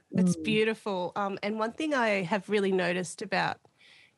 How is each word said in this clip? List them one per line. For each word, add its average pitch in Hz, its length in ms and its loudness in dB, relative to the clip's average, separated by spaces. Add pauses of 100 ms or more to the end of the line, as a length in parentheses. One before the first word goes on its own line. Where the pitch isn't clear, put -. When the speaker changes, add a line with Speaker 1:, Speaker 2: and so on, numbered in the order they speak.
(120)
Speaker 1:
it's 180 240 4
Speaker 2:
Mm. 160 80 -8
Speaker 1:
beautiful. 214 720 0
Um, 196 280 -2
and 214 160 -2
one 220 120 -2
thing 302 220 -4
I 220 300 2
have 180 260 -2
really 196 220 2
noticed 180 500 0
about, 185 360 -2 (600)